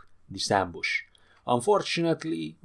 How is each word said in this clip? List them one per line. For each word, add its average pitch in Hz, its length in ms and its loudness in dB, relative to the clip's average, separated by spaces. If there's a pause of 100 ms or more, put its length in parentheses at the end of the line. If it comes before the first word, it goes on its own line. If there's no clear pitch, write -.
(300)
this 95 200 -6
ambush. 92 520 0 (440)
Unfortunately, 160 1200 0